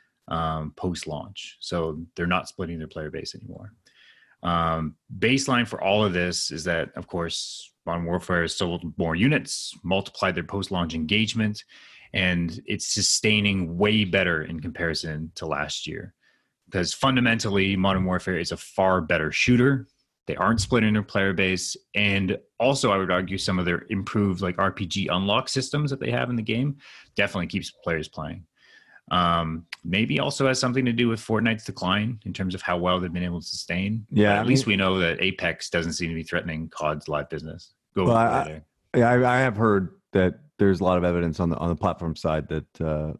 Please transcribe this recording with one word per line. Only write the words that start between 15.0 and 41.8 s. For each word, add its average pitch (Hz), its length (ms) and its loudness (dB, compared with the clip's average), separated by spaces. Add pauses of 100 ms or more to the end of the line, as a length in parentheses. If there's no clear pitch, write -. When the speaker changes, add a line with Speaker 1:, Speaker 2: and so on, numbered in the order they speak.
Speaker 1:
to - 100 -10
last 76 420 -6
year. 78 260 -12 (560)
Because 90 240 -2
fundamentally, 113 800 2
Modern 95 300 2
Warfare 90 340 -2
is 85 140 -4
a 82 40 -8
far 95 440 2
better 78 300 0
shooter. 123 560 4 (400)
They 82 80 -4
aren't 104 260 2
splitting 107 320 4
their 107 80 2
player 98 320 0
base. 92 420 0 (200)
And 98 420 0 (220)
also, 131 320 4
I 98 60 4
would 95 120 0
argue 92 300 0
some 95 180 0
of 90 80 2
their 87 240 -2
improved, 98 520 0
like, 90 180 -2
R 95 120 2
P 98 140 -6
G 95 220 -4
unlock 101 420 0
systems 147 400 -2
that 135 100 -6
they 120 120 -4
have 123 180 0
in 123 60 0
the 113 80 -2
game 123 340 -2 (380)
definitely 98 320 0
keeps 92 240 -6
players 80 360 -4
playing. 80 380 -10 (640)
Um, 85 560 2 (180)
maybe 101 360 2
also - 280 0
has 131 120 2
something 127 260 2
to 117 80 2
do 120 140 4
with 113 120 0
Fortnite's 113 440 0
decline 104 640 -2
in 95 80 -6
terms 92 200 -4
of 92 80 -8
how 90 160 0
well 90 220 2
they've 90 120 -4
been 87 120 -4
able 87 180 -4
to - 60 -14
sustain. 101 640 -4
Speaker 2:
Yeah, 104 220 6
Speaker 1:
But - 20 4
at 107 100 2
Speaker 2:
I - 20 0
Speaker 1:
least 131 200 4
Speaker 2:
mean 107 60 4
Speaker 1:
we 98 40 2
know 95 220 2
that 85 200 2
Apex 90 520 -2
doesn't 85 220 0
seem 82 160 -4
to 82 60 -4
be 80 60 -6
threatening 80 480 -6
cod's 76 380 -4
live 73 200 -4
business. 80 460 -12 (220)
Go 95 100 2
Speaker 2:
Well, 117 80 6
Speaker 1:
with 113 80 6
Speaker 2:
I, 120 220 2
Speaker 1:
there. 78 200 -10 (320)
Speaker 2:
yeah, 120 140 6
I, 123 280 4
I - 20 4
have 127 180 2
heard 101 380 2 (180)
that 92 220 4 (240)
there's 98 200 6
a 98 40 0
lot 90 160 4
of 87 40 0
evidence 85 360 0
on 85 100 2
the, 80 80 0
on 85 120 -2
the 85 60 0
platform 82 400 -2